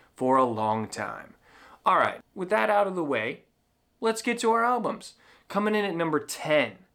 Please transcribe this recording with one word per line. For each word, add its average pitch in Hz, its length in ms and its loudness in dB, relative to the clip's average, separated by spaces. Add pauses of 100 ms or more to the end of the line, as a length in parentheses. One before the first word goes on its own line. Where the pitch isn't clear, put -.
(160)
for 131 220 2
a 131 80 4
long 110 420 0
time. - 480 -10 (500)
All 180 120 4
right, 110 240 0 (120)
with 185 160 -6
that 214 220 2
out 202 160 2
of 185 80 -6
the 175 80 -2
way, 131 400 -4 (580)
let's 220 220 -2
get 233 160 -2
to 226 120 2
our 233 140 2
albums. - 480 -2 (340)
Coming 214 280 0
in 208 100 0
at 180 100 -4
number 160 240 0
ten 147 540 0 (220)